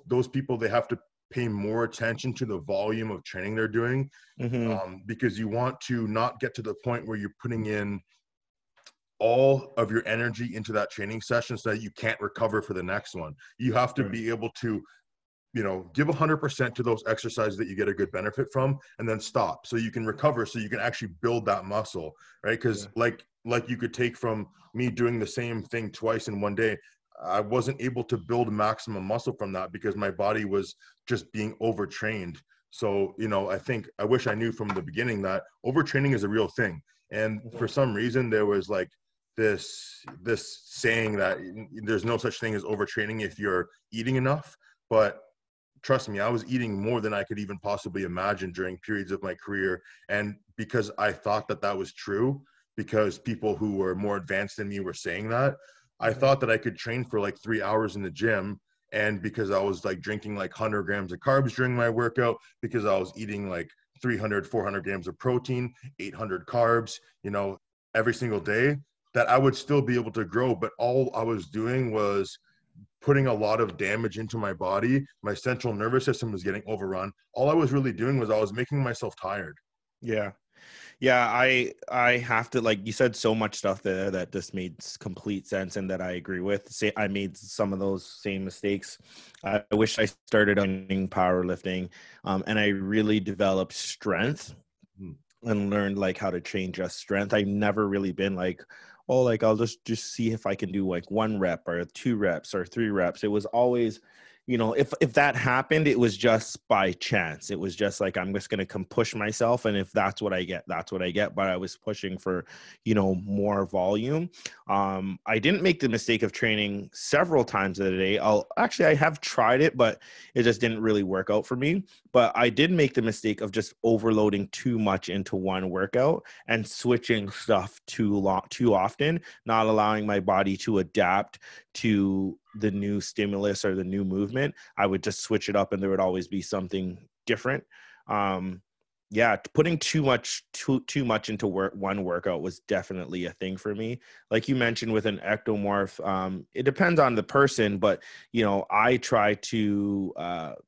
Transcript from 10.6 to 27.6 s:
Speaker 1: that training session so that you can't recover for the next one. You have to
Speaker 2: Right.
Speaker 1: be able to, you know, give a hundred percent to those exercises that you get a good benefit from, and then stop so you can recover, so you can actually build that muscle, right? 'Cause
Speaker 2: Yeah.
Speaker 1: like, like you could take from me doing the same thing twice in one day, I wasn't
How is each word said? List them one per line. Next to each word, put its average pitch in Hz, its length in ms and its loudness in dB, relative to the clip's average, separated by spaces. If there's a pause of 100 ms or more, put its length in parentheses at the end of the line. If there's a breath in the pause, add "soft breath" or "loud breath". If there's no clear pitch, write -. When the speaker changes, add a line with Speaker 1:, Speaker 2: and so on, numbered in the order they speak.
Speaker 1:
that 104 180 0
training 107 300 -8
session 117 360 -2
so 113 140 -4
that 110 100 -2
you 104 100 -10
can't 113 280 -4
recover 104 420 0
for 101 120 -6
the 90 100 -4
next 95 320 -6
one. 78 180 -10 (240 loud breath)
You 120 160 0
have 123 220 2
to 139 80 0
Speaker 2:
Right. 98 80 -2
Speaker 1:
be 113 180 -4
able 113 220 -4 (100)
to, 107 220 -2 (720 soft breath)
you 117 100 -2
know, 92 300 -4
give 147 160 2
a 165 40 4
hundred 156 240 2
percent 135 380 -2
to 123 80 -2
those 113 240 0
exercises 110 500 -2
that 101 100 -2
you 95 80 -8
get 101 120 2
a 98 60 0
good 98 180 -2
benefit 104 400 -4
from, 135 260 0 (220 loud breath)
and 113 80 -4
then 110 120 0
stop - 460 -2
so 117 120 -4
you 113 140 -2
can 113 140 -4
recover, 117 400 0
so - 140 -8
you 104 100 -6
can 110 100 -4
actually 110 420 -4
build 120 240 0
that 95 200 0
muscle, 95 480 -4 (300 soft breath)
right? 110 160 0
'Cause 113 280 -2
Speaker 2:
Yeah. - 80 -20
Speaker 1:
like, 117 300 0 (200)
like 117 240 -2
you 120 80 -4
could 117 160 -4
take 120 240 -2
from 110 300 -4 (260 soft breath)
me 123 160 0
doing 120 300 0
the 107 80 -2
same 117 360 -4
thing 110 280 -6
twice 110 360 -2
in 101 140 -4
one 101 140 -2
day, 110 220 0 (440 soft breath)
I 92 180 0
wasn't 120 420 0